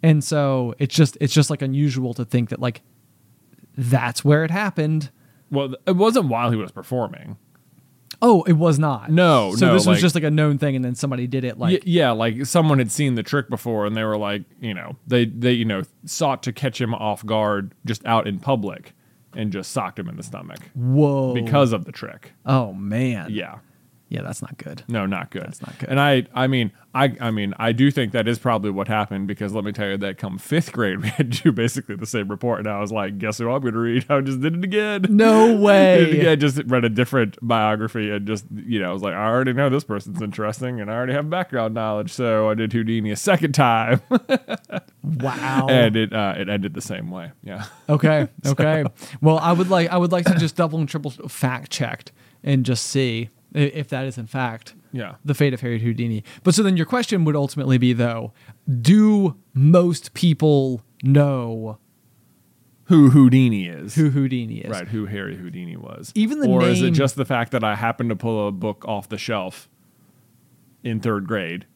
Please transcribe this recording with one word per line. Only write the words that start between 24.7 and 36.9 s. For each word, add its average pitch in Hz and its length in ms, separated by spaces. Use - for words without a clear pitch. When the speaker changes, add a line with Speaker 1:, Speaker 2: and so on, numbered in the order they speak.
Speaker 2:
No, 107 180
not 95 240
good. - 140
Speaker 1:
That's - 180
not - 160
good. - 100
Speaker 2:
And 135 120
I, 139 340
I 131 140
mean, 123 240
I, 131 240
I 117 100
mean, 101 300
I 117 100
do 131 220
think 120 180
that 110 160
is 117 140
probably 110 320
what 98 160
happened, 104 400
because 101 240
let 107 100
me 104 80
tell 104 160
you 98 120
that 98 200
come 95 180
fifth 156 360
grade, 101 280
<laughs> - 20
we 107 80
had 127 220
to - 120
do 156 80
basically 113 420
the 98 120
same 107 200
report, 104 320
and 104 100
I 101 120
was 104 100
like, 104 280
"Guess 107 200
who 117 100
I'm 131 140
gonna 117 160
read? 117 280
<laughs> - 40
I 143 120
just 135 180
did 160 160
it 175 80
again." 208 460
Speaker 1:
No 220 460
Speaker 2:
<laughs> 202 40
Speaker 1:
way. 190 380
Speaker 2:
Did 165 100
it 156 140
again, 160 180
just 143 260
read 123 180
a 117 40
different 117 520